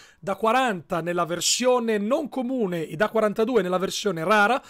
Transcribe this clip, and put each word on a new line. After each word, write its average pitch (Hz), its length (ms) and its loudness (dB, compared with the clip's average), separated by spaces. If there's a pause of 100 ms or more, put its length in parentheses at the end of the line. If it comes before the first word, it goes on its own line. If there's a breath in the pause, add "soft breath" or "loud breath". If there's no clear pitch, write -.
(180 loud breath)
da 190 200 -6
quaranta 220 640 0
nella 175 240 0
versione 226 720 0
non 240 320 -2
comune 233 580 -4
e 160 80 -10
da 208 140 2
quarantadue 220 520 2
nella 180 160 0
versione 180 460 -4
rara, 208 460 4